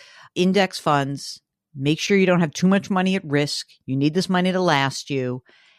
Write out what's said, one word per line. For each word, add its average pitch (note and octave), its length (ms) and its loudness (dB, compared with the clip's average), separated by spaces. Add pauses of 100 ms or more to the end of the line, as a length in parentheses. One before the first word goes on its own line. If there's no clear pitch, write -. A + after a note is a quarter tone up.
(340)
Index F#3 440 2
funds, C#3 640 -2 (340)
make C#3+ 240 0
sure - 180 0
you F#3+ 100 4
don't F3 140 4
have D#3 120 0
too - 160 0
much G3 220 0
money F#3 260 0
at G3 80 -6
risk. C#3+ 440 -2 (180)
You C3 100 -4
need D3 180 0
this F3+ 140 0
money F#3 240 0
to F#3 80 -2
last C#3+ 500 0
you, B2+ 320 -4 (360)